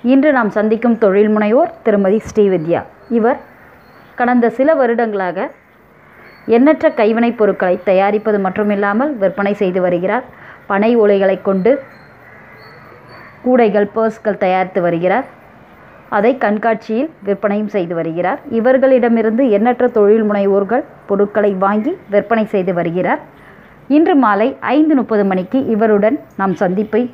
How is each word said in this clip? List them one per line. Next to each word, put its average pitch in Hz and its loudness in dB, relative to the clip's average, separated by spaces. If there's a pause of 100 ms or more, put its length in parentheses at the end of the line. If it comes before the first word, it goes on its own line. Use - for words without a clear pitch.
(140)
இன்று 277 4
நாம் 214 0
சந்திக்கும் 220 0
தொழில் 208 2
முனைவோர் 220 2 (140)
திருமதி 202 2 (100)
ஸ்ரீவித்யா. 170 0 (360)
இவர் 233 0 (800)
கடந்த 247 2 (120)
சில 269 2 (120)
வருடங்களாக 208 -2 (1080)
எண்ணற்ற 302 4 (120)
கைவினைப் 233 0
பொருட்களை 190 0 (120)
தயாரிப்பது 208 0
மட்டுமில்லாமல் 208 -2 (100)
விற்பனை 196 -2
செய்து 185 0
வருகிறார். 185 -2 (440)
பனை 202 0 (100)
ஓலைகளை 196 2 (100)
கொண்டு 196 0 (1700)
கூடைகள், 214 2
பர்ஸ்கள் 220 -4
தயாரித்து 185 0
வருகிறார். 180 0 (920)
அதை 214 2 (120)
கண்காட்சியில் 220 -2 (180)
விற்பனையும் 202 -4
செய்து 175 -4
வருகிறார். 175 -4 (180)
இவர்களிடமிருந்து 240 2 (140)
எண்ணற்ற 247 0 (100)
தொழில் 214 4
முனைவோர்கள் 202 0 (260)
பொருட்களை 202 0 (120)
வாங்கி 214 -2 (200)
விற்பனை 208 0
செய்து 190 -2
வருகிறார். 180 -2 (760)
இன்று 339 4 (100)
மாலை 214 2 (280)
ஐந்து 311 2
முப்பது 208 0
மணிக்கு 185 -2 (160)
இவருடன் 214 2 (220)
நாம் 196 0
சந்திப்பை 208 -2 (120)